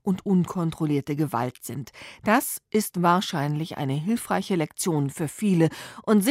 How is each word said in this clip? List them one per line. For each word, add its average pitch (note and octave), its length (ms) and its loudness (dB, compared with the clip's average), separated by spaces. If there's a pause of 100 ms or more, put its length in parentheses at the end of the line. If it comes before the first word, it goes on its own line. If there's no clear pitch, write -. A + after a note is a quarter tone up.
und F#3+ 240 -2
unkontrollierte D#3+ 880 0
Gewalt B2+ 480 -2
sind. A#2+ 280 -10 (300)
Das - 460 0
ist G#3 320 -2
wahrscheinlich E3 800 0
eine C3+ 160 -2
hilfreiche F#3+ 640 -2
Lektion D3+ 520 0
für C#3+ 200 -4
viele. E3+ 420 4 (320)
Und G#3+ 180 4 (100)